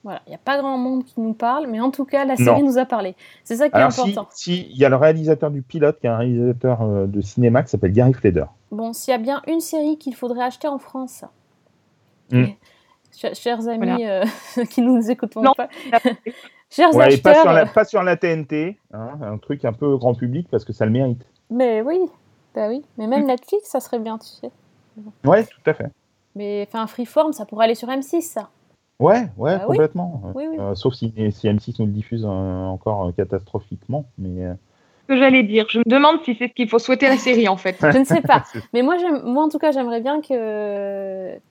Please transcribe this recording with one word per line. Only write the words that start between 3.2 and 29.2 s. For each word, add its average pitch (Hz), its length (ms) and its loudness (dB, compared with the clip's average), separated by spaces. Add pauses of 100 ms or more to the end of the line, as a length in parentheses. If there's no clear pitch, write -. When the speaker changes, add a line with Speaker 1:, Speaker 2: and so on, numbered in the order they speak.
Speaker 1:
C'est 226 120 -8
ça 285 140 2
qui - 60 0
Speaker 2:
Alors, 262 140 4
Speaker 1:
est - 20 -8
Speaker 2:
si, 254 80 -4
Speaker 1:
important. 247 340 -2
Speaker 2:
si, 175 380 -6
il 127 40 -14
y 131 80 6
a 139 40 6
le 131 80 4
réalisateur 156 560 2
du 139 100 -6
pilote, 151 380 -2
qui 123 80 -2
est - 20 2
un 113 60 0
réalisateur, 120 680 0
euh, 101 240 0
de 101 140 -2
cinéma, 120 420 2
qui 123 80 -8
s'appelle 95 220 2
Gary 123 200 6
Fleder. 85 340 2 (260)
Speaker 1:
Bon, 226 200 -6
s'il 247 200 -4
y - 20 4
a 240 40 0
bien 269 280 -4
une 330 140 -2
série 311 380 -4
qu'il 254 180 -10
faudrait 247 260 -6
acheter 247 240 -6
en 285 120 -4
France, - 460 -14 (1080)
Speaker 2:
Mm. 127 140 4 (640)
Speaker 1:
ch-, - 280 -8
chers 233 280 -4
amis, 226 180 -4
Speaker 3:
Voilà. 202 380 -2 (320)
Speaker 1:
euh, 240 80 -2
<laughs> 226 60 -8
qui - 120 -2
nous 233 260 2
écoutent 240 280 -4
Speaker 3:
Non. 254 200 4
Speaker 1:
pas, - 120 -6 (240)
<laughs> - 760 -4
chers 339 260 6
Speaker 2:
Ouais, - 180 8
et 135 40 4
pas - 120 4
Speaker 1:
acheteurs, 302 140 10
Speaker 2:
sur - 80 6
la, 156 100 6
Speaker 1:
euh, - 40 2
Speaker 2:
pas - 180 2
sur 202 180 0
la 180 140 2
T 185 100 -2
N 160 180 -2
T, 156 340 -4 (140)
hein, 113 180 -12 (120)
un 107 160 -8
truc 143 260 -8
un 120 80 0
peu 139 240 0
grand 123 180 2
public, 127 360 -6
parce 113 140 -2
que - 80 -12
ça 110 120 -2
le 110 60 2
mérite. 123 340 0 (240)
Speaker 1:
Mais 233 320 0
oui, 311 200 -2 (560)
bah 214 120 -2
oui, 262 140 -6 (160)
mais 220 80 -6
même 269 160 0
Speaker 3:
Mm. 277 60 0
Speaker 1:
Netflix, 320 420 -4
ça 285 80 -4
serait 247 220 -6
bien, 220 180 -8
tu - 80 -20
sais. - 240 -18 (720)
Speaker 2:
Ouais, 196 200 6
tout - 160 -14 (100)
à 156 40 0
fait. - 160 -8 (440)
Speaker 1:
Mais, 202 320 -6
enfin, 220 220 -6
Freeform, 302 460 -2
ça 220 100 -12
pourrait 214 220 0
aller 226 100 0
sur 233 120 -12
M 269 140 -4
six, 330 200 -4
ça. - 260 -12 (540)
Speaker 2:
Ouais, 208 340 4